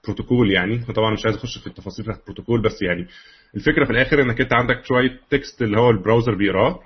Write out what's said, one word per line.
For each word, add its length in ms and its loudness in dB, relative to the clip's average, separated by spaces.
بروتوكول 460 0
يعني. 280 0
فطبعًا 340 -2
مش 120 -6
عايز 120 0
أخش 200 -10
في 100 -16
التفاصيل 380 -12
بتاعت 140 -8
البروتوكول، 420 -4
بس 200 -4
يعني 260 -4
الفكرة 300 2
في 60 -6
الآخر 300 2
إنك 200 0
أنت 120 0
عندك 320 0
شوية 340 0
تكست 320 -4
اللي 180 2
هو 100 6
البراوزر 460 2
بيقراه، 500 2